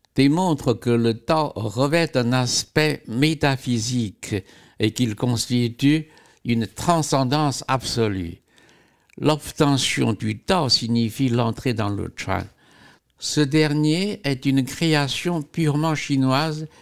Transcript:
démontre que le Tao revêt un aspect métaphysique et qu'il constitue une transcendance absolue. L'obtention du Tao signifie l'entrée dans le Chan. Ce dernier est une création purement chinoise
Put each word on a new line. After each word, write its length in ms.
démontre 580
que 180
le 240
Tao 400
revêt 600
un 160
aspect 720
métaphysique 1300
et 120
qu'il 220
constitue 920
une 220
transcendance 1040
absolue. 720
L'obtention 920
du 260
Tao 300
signifie 600
l'entrée 460
dans 140
le 280
Chan. 280
Ce 220
dernier 840
est 220
une 180
création 800
purement 520
chinoise 760